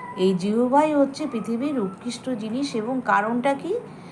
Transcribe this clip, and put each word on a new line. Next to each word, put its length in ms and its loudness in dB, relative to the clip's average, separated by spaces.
এই 160 4
জিহবাই 600 4
হচ্ছে 380 2
পৃথিবীর 480 -2
উৎকৃষ্ট 500 -6
জিনিস 460 -4
এবং 300 -2
কারণটা 480 2
কী 200 -4